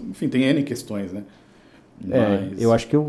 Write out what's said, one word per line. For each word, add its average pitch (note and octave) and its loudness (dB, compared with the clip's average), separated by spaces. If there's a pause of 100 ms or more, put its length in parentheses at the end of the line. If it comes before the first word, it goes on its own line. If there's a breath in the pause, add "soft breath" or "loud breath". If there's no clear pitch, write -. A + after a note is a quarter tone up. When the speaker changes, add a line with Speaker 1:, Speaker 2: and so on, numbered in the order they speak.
Speaker 1:
Enfim, E3 -6
tem B2+ 2
N C#3+ 2
questões, G2+ -6
né? G#2 -10 (880 soft breath)
Speaker 2:
É, G2+ 2
Speaker 1:
Mas F#2+ -8
Speaker 2:
eu A2+ 6
acho A#2 2
que D3 2
o, D3+ 4